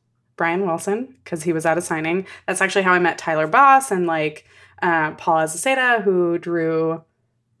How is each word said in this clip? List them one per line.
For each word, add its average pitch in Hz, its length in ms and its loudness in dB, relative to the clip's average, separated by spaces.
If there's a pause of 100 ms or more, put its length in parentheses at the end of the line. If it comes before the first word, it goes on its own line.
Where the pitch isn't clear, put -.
(360)
Brian 175 300 -2
Wilson, 196 580 -4
'cause 160 200 -10
he 170 100 -2
was 160 120 -4
at 160 120 2
a 175 40 -2
signing. 170 460 -4 (180)
That's 185 160 -2
actually 190 200 2
how 185 100 4
I 180 80 4
met 175 180 0
Tyler 156 300 -2
Boss 262 440 6
and, 180 140 0
like, 156 400 -4 (360)
uh, 165 300 0
Paul 160 260 0
Azaceta, 240 680 0
who 175 340 0
drew, 165 640 -2 (600)